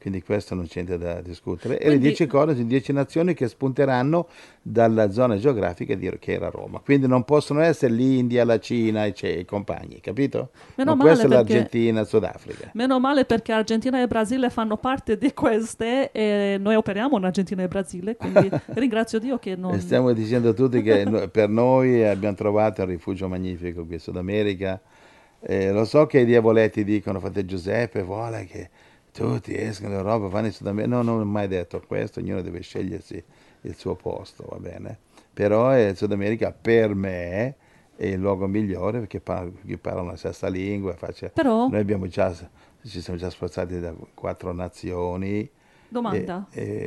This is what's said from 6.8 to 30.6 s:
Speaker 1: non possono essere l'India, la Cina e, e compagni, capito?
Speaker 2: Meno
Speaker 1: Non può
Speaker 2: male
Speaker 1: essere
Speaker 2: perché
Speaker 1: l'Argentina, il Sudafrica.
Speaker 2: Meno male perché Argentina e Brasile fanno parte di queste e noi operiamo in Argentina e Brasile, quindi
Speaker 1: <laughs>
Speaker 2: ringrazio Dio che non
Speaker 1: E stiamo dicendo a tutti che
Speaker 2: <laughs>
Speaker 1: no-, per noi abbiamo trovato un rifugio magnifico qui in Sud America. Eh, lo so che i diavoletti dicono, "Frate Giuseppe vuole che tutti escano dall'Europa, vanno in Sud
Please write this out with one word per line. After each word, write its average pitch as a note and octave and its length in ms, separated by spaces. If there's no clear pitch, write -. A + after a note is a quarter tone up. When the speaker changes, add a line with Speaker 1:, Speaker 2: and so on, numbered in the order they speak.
Speaker 1:
non B2+ 180
possono D3 380
essere D3+ 320
l'India, B2 500
la A#2 160
Cina A2 460
e, G2+ 160
e F2+ 240
compagni, - 560
capito? A#2 480
Speaker 2:
Meno C4+ 220
Speaker 1:
Non - 20
può C4+ 80
Speaker 2:
male E3 140
Speaker 1:
essere A3+ 160
Speaker 2:
perché A#2 180
Speaker 1:
l'Argentina, A2+ 460
il G#2+ 80
Sudafrica. - 640
Speaker 2:
Meno B3+ 260
male C4+ 260
perché A3+ 260
Argentina A3+ 500
e B3 60
Brasile A#3 420
fanno A3 280
parte A3+ 420
di C4 160
queste A#3 760
e G#3 480
noi G3+ 140
operiamo A3 460
in F#3 60
Argentina F#3 360
e F3+ 60
Brasile, F#3+ 480
quindi F#3+ 340
Speaker 1:
<laughs> - 240
Speaker 2:
ringrazio A3+ 460
Dio B3 180
che F#3+ 180
non F#3 200
Speaker 1:
E G2 60
stiamo B2 320
dicendo A#2 360
a A2 40
tutti A#2+ 280
che G#2 240
Speaker 2:
<laughs> - 0
Speaker 1:
no-, G2+ 220
per G#2 200
noi B2 600
abbiamo G2+ 280
trovato G#2+ 460
un F#2+ 60
rifugio F#2 400
magnifico F2+ 580
qui E2+ 100
in E2 40
Sud - 180
America. F#2+ 640
Eh, F#2+ 300
lo G#2+ 140
so D3 220
che C#3+ 140
i A#2+ 40
diavoletti A2+ 580
dicono, G2+ 360
"Frate F#2+ 260
Giuseppe G2+ 560
vuole G#2 440
che F#2 240
tutti A#2 420
escano G#2 420
dall'Europa, G2+ 320
vanno G#2 200
in G2+ 60
Sud - 140